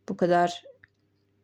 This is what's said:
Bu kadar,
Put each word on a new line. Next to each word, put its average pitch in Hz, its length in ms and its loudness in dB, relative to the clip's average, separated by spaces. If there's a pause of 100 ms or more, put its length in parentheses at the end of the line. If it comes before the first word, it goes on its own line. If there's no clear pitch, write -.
Bu 196 80 -8
kadar, 175 480 0 (800)